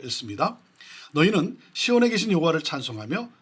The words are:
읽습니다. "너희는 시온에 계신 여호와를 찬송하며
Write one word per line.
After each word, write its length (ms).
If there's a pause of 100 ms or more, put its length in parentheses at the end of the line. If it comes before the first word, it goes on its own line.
읽습니다. 520 (540)
"너희는 480 (160)
시온에 340
계신 220
여호와를 320
찬송하며 680 (100)